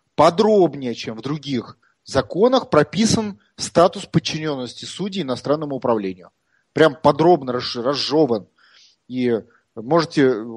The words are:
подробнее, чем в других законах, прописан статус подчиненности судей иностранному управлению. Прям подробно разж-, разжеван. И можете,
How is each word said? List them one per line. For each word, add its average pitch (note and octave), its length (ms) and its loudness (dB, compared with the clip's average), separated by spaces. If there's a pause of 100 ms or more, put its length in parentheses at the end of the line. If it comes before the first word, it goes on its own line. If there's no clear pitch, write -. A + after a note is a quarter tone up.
(160)
подробнее, E3 800 2
чем A2 200 -10
в A2 60 -14
других C#3 560 -8 (260)
законах, A#3+ 640 0
прописан G3+ 680 0 (180)
статус F3+ 500 0
подчиненности D3+ 800 -4
судей F#3+ 360 -6
иностранному C#3 540 -4
управлению. G#2 540 -4 (420)
Прям D#3+ 280 4
подробно D3 520 2
разж-, A#2+ 280 -6
разжеван. A#2+ 680 0 (580)
И B2 340 -2 (360)
можете, C#3 580 0 (220)